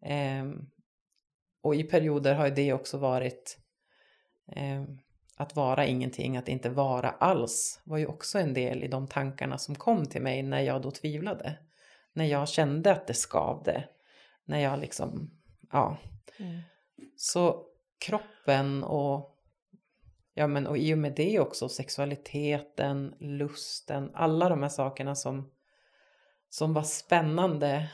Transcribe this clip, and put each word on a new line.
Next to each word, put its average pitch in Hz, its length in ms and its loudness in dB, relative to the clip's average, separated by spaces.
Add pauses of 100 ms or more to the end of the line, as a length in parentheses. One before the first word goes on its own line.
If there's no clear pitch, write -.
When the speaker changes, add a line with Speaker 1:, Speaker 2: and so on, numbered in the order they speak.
Speaker 1:
Ehm, 139 640 -4 (1000)
och 151 120 4
i 151 80 2
perioder 151 500 4
har 147 140 4
ju 139 60 0
det 139 200 4
också 135 240 -4
varit, 127 600 -2 (960)
ehm, 139 460 -6 (400)
att 147 180 -8
vara 139 300 4
ingenting, 127 520 0
att 127 120 -6
inte 131 200 -2
vara 131 400 2
alls, - 720 0
var 156 140 -4
ju 151 80 0
också - 340 -4
en 151 140 2
del 127 300 0
i 139 40 -2
de 131 200 -4
tankarna 135 500 -4
som 147 180 -8
kom 196 300 2
till 135 160 -6
mig 131 220 -2
när 135 180 0
jag 131 200 0
då 135 100 -6
tvivlade. 156 640 -6 (560)
När 160 120 0
jag 143 240 2
kände 160 420 4
att 190 160 0
det - 60 -2
skavde. - 680 0 (640)
När 147 140 -2
jag 139 200 2
liksom, - 520 -6 (400)
ja. 147 260 2 (420)
Speaker 2:
Mm. 175 200 -8 (560)
Speaker 1:
Så - 500 2 (400)
kroppen 139 800 0
och, 143 520 -2 (960)
ja, 151 140 2
men, 143 200 0
och 147 100 -2
i 156 160 2
och 156 40 4
med 147 180 0
det 180 240 4
också 131 300 0
sexualiteten, 143 1500 -4
lusten, 143 920 -6
alla 165 360 4
de 160 120 2
här 139 80 0
sakerna 135 460 -2
som, 135 360 -6 (960)
som 156 240 0
var 156 100 2
spännande 156 1120 2